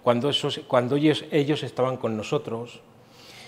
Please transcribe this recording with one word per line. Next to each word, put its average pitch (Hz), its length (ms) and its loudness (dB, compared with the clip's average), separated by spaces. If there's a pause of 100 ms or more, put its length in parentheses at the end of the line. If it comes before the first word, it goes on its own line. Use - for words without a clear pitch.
cuando 120 260 4
esos, 139 380 -2
cuando 123 260 2
ellos, 147 380 2
ellos 143 320 0
estaban 127 320 -2
con 113 200 -2
nosotros. 117 640 -6 (680)